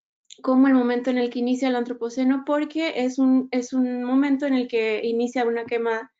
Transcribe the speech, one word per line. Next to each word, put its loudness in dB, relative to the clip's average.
como 4
el 6
momento 2
en 0
el 0
que -8
inicia 0
el 0
antropoceno, -2
porque -2
es -4
un, 4
es -4
un -2
momento 0
en 2
el 0
que -2
inicia -2
una -2
quema, -4